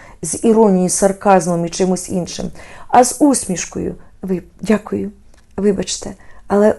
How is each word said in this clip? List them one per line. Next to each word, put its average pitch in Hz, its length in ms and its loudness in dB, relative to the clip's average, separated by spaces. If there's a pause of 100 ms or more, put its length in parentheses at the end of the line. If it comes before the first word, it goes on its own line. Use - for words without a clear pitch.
(220)
з - 220 -6
іронією, 208 440 4
сарказмом 185 800 2
і - 20 -10
чимось 180 400 -2
іншим, - 380 -6 (420)
а 247 160 6
з - 160 -2
усмішкою. 185 720 -2 (280)
Ви, 185 200 -4 (180)
"Дякую, 202 500 -2 (460)
вибачте, 190 540 -2 (380)
але 202 300 4